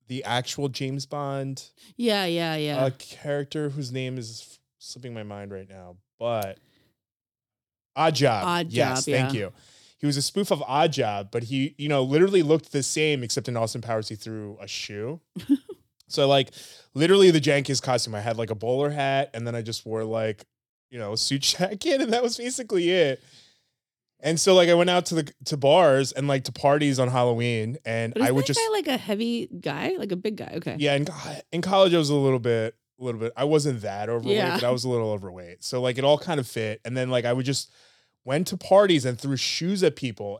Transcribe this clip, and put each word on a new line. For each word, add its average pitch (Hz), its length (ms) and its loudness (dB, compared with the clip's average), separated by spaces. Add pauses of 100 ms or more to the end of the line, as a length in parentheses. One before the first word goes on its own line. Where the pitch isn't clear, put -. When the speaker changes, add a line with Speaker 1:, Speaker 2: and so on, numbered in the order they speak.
Speaker 1:
the 127 160 -8
actual 127 460 -4
James 135 380 -6
Bond, 139 600 -8 (280)
Speaker 2:
Yeah, 214 280 0
yeah, 170 300 -2
yeah. 147 300 -2
Speaker 1:
a 135 60 0
character 143 800 -6
whose 139 220 -8
name 131 280 -6
is 113 340 -14
f-, - 60 -20 (200)
slipping 123 340 -16
my 110 100 -10
mind 101 280 -12
right 95 180 -14
now, 90 280 -20 (220)
but 110 380 -4 (1400)
Odd 156 200 2
Job. 120 300 2
Speaker 2:
Odd 175 260 -2
Speaker 1:
Yes, 127 340 0
Speaker 2:
Job, 147 80 -2
Speaker 1:
thank 127 200 0
Speaker 2:
yeah. 117 60 -2
Speaker 1:
you. 95 140 -8 (440)
He - 80 -4
was 143 120 0
a 143 40 -2
spoof 196 300 -2
of 147 160 0
Odd 151 240 2
Job, 104 400 -4
but 120 120 -4
he, 135 340 -4
you 147 120 -8
know, 139 140 2
literally 170 400 4
looked 156 280 2
the 139 120 -2
same, 151 400 0
except 113 240 -6
in 123 100 -4
Austin 113 240 -4
Powers, 113 280 -4
he 113 60 -10
threw 107 460 -12
a 98 60 -16
shoe. 113 520 -10 (180)
Speaker 2:
<laughs> 175 40 -12 (680)
Speaker 1:
So, 143 200 2
like, 139 240 4 (420)
literally 185 380 6
the 156 100 6
jankiest 139 400 0
costume. 120 320 -2
I 104 80 -6
had, 113 160 -4
like, 113 140 -2
a 110 40 -6
bowler 127 360 0
hat, 139 420 0
and 117 140 -6
then 117 80 -6
I 117 80 -6
just 113 240 -10
wore, 110 160 -4
like, 110 420 -4 (460)
you 123 80 -14
know, 107 140 -6
a 113 40 -6
suit 139 240 -2
<laughs> - 0 -
jacket, 208 580 0
and 240 140 -2
that 240 80 0
was 240 160 -2
basically 220 540 -2
it. 151 320 2 (960)
And 156 200 0
so, 190 140 6
like, 180 160 8
I 175 60 8
went 175 160 6
out 180 160 2
to 175 80 -2
the, 156 180 -2 (120)
to 151 120 -4
bars 139 540 6
and, 135 160 -4
like, 135 160 0
to 127 80 -10
parties 143 480 2
on 127 80 4
Halloween, 120 800 0
and 113 280 -4
Speaker 2:
But 220 80 -2
Speaker 1:
I 262 40 2
Speaker 2:
isn't - 100 4
Speaker 1:
would 139 80 2
Speaker 2:
that - 60 -4
Speaker 1:
just 147 100 0
Speaker 2:
guy, 453 120 0
like, 403 160 -2
a 262 100 -2
heavy 233 520 -4 (100)
guy? 165 380 -4
Like, 208 140 -6
a 180 40 -4
big 196 200 -6
guy? - 220 -12
Okay. 165 200 -8
Speaker 1:
Yeah, 143 160 2
in 143 120 0
co-, - 320 -10 (140)
in 170 120 -4
college 190 320 6
I - 20 6
was 147 140 2
a 147 40 2
little 135 220 2
bit, 113 380 0 (240)
a 127 40 -14
little 120 160 -6
bit. 113 160 -4
I 131 100 -2
wasn't 147 360 2
that 101 260 -6
overweight, 117 300 0
Speaker 2:
Yeah. 180 160 0
Speaker 1:
but 117 100 -2
I 123 60 2
was 123 140 0
a 127 60 -2
little 117 200 0
overweight. 92 540 -10
So, 127 180 -4
like, 127 160 0
it 131 60 0
all 147 160 6
kind 160 200 -2
of 127 60 0
fit, 110 400 -6
and 120 100 -6
then, 127 140 -2
like, 123 160 0
I 120 80 2
would 127 140 -2
just - 240 -4 (520)
went 151 260 -2
to 185 80 -6
parties 185 480 6
and 123 140 -4
threw 139 180 -4
shoes 180 460 -2
at 147 120 4
people, 107 440 -8